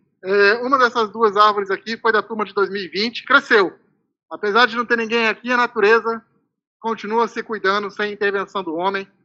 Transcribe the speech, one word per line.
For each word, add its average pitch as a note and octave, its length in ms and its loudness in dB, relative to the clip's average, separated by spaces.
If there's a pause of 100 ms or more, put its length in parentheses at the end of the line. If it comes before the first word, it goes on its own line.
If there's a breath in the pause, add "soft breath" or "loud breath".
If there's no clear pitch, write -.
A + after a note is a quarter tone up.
(240)
é, G3+ 380 4
uma C4 180 0
dessas A#3 320 0
duas G#3+ 240 0
árvores G#3 340 4
aqui G#3 280 -6
foi A3+ 160 0
da G#3 100 0
turma G#3+ 220 -6
de F#3+ 80 -18
dois F#3+ 160 0
mil G3 120 -6
e F3 60 -8
vinte, G#3 380 -6
cresceu. A#3+ 520 2 (520)
Apesar G#3 360 2
de A3 100 -10
não A#3 100 -4
ter A#3+ 120 0
ninguém A3+ 300 -2
aqui, A3 240 -4
a B3 60 0
natureza A3+ 680 0 (540)
continua A3 480 -4
se A3+ 160 -8
cuidando G3+ 480 -4
sem G#3 200 -6
intervenção G3+ 520 -4
do D#3+ 120 -8
homem, G3 340 -4 (160)